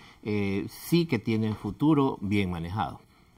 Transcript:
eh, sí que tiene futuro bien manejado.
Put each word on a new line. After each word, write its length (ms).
eh, 440
sí 380
que 140
tiene 340
futuro 680
bien 280
manejado. 500